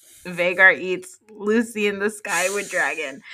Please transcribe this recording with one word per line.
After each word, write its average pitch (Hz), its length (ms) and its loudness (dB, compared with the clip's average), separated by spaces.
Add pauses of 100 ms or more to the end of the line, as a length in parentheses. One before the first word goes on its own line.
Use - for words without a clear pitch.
(240)
Vagar 180 560 4
eats 180 380 -6 (120)
Lucy 214 580 0
in 196 100 -4
the 202 120 -2
sky 185 440 -2
with 196 160 -6
dragon. 156 500 -4 (140)